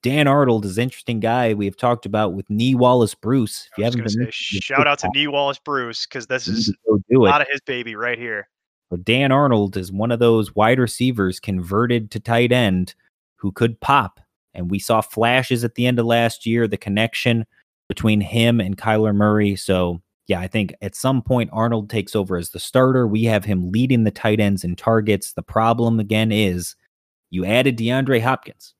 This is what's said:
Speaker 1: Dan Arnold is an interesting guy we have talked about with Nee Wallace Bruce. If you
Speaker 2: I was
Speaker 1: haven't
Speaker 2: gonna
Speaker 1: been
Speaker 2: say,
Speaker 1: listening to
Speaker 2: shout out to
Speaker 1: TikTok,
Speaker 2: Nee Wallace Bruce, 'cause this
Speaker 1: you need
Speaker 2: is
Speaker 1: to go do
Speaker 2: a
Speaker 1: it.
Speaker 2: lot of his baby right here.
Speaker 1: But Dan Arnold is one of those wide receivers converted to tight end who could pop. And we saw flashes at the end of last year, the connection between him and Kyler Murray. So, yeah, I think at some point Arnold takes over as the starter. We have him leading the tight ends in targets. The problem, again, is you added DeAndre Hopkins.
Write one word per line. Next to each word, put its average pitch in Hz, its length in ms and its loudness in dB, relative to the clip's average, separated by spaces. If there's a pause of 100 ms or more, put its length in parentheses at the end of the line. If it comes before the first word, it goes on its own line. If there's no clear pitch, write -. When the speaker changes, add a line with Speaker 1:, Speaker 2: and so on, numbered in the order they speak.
Speaker 1:
Dan 143 240 2
Arnold 127 380 4
is 95 120 -4
an 117 60 0
interesting 123 360 -6
guy 113 360 0
we 104 100 -2
have 98 100 -4
talked 120 300 -2
about 101 280 -2
with 98 180 -8
Nee 120 240 2
Wallace 123 400 4
Bruce. 117 560 -2
If - 80 -12
you 104 60 0
Speaker 2:
I - 20 2
was 123 80 0
Speaker 1:
haven't 120 40 -2 (140)
Speaker 2:
gonna 117 120 0
Speaker 1:
been 110 60 -10
Speaker 2:
say, - 60 -12
Speaker 1:
listening 101 220 -6
to - 40 -8
Speaker 2:
shout 139 240 0
out 143 120 0
to - 80 -4
Speaker 1:
TikTok, - 80 -4
Speaker 2:
Nee 147 140 0
Wallace 139 360 -2
Bruce, 127 400 -6
'cause 117 220 -12
this 127 180 -6
Speaker 1:
you - 80 -4
need 113 60 -2
Speaker 2:
is 110 80 -2
Speaker 1:
to 98 60 -2 (140)
go 110 100 4 (120)
do 131 160 6
Speaker 2:
a - 40 6
Speaker 1:
it. - 20 6
Speaker 2:
lot 147 100 4
of 131 80 0
his 139 120 -4
baby 120 340 -8
right 117 240 -6
here. 110 280 -8 (440)
Speaker 1:
But 87 120 -8
Dan 131 280 0
Arnold 117 440 2
is 92 160 -6
one 107 200 -2
of 120 80 -2
those 113 340 2
wide 110 240 4
receivers 117 600 0
converted 107 720 -2
to 110 80 -8
tight 120 320 0
end 95 420 2 (440)
who 98 140 -4
could 117 280 -2
pop. 135 400 0 (360)
And 90 140 -6
we 98 80 -2
saw 110 240 0
flashes 120 640 0
at 117 100 -4
the 120 140 0
end 123 100 0
of 117 80 0
last 117 400 0
year, 117 220 2
the 101 100 -4
connection 113 680 -2 (400)
between 107 340 0
him 117 380 2
and 95 180 -4
Kyler 107 380 0
Murray. 104 400 2
So, 90 440 -2 (280)
yeah, 90 140 -2
I 92 60 -8
think 101 340 -4
at 101 140 -10
some 131 280 -2
point 120 280 -2
Arnold 113 380 -2
takes 104 260 -4
over 95 220 0
as 85 140 -8
the - 80 -14
starter. 127 480 2
We 107 160 0
have 107 220 2
him 92 260 -2
leading 120 320 2
the 104 80 2
tight 107 280 0
ends 101 240 0
in 87 120 -4
targets. 107 580 0
The 90 80 -8
problem, 117 580 0
again, 107 320 0
is 92 440 0 (560)
you 90 140 -4
added 123 320 2
DeAndre 127 440 0
Hopkins. - 580 -6